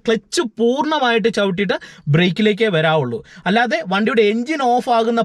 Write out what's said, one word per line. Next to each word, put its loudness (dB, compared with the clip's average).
ക്ലച്ച് -2
പൂർണ്ണമായിട്ട് 0
ചവിട്ടിയിട്ട് -2
ബ്രേക്കിലേക്കേ 2
വരാവുള്ളൂ. 0
അല്ലാതെ 0
വണ്ടിയുടെ 0
എഞ്ചിൻ 0
ഓഫ് 0
ആകുന്ന 0